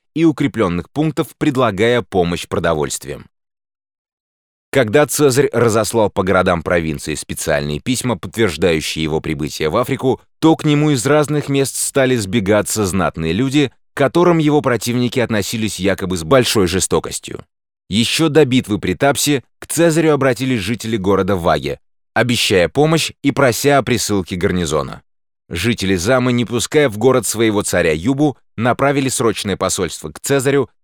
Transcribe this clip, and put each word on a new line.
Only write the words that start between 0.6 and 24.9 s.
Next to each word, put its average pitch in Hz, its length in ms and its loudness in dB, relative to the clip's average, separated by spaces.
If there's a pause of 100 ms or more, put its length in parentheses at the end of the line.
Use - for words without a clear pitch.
пунктов, 156 480 -4
предлагая 120 640 0
помощь 87 460 -2
продовольствием. 76 800 -4 (1400)
Когда 135 340 4
Цезарь 139 480 2
разослал 110 560 2
по 101 140 -2
городам 90 400 2
провинции 80 520 -2
специальные 73 640 -4
письма, 120 380 -4
подтверждающие 82 840 -2
его 78 180 -2
прибытие 76 480 -4
в 82 80 -2
Африку, 127 420 -2 (200)
то 160 160 4
к - 100 -12
нему 151 260 2
из 135 140 0
разных 147 420 0
мест 139 280 -2
стали 127 420 0
сбегаться 104 680 0
знатные 82 460 -2
люди, 131 400 0 (220)
к - 40 -12
которым 170 400 4
его 151 240 2
противники 120 580 -2
относились 107 600 -2
якобы 92 380 -2
с 80 60 -6
большой 104 440 2
жестокостью. - 800 -4 (440)
Ещё 117 380 0
до 156 180 4
битвы 120 340 0
при 92 160 -2
Тапсе 139 480 0 (160)
к - 80 -18
Цезарю 160 440 2
обратились 131 480 0
жители 110 380 -4
города 95 400 2
Ваге, 78 420 -2 (340)
обещая 110 540 2
помощь 156 440 0 (100)
и 139 100 2
прося 139 460 2
о 131 60 2
присылке 101 520 -2
гарнизона. 82 680 -2 (440)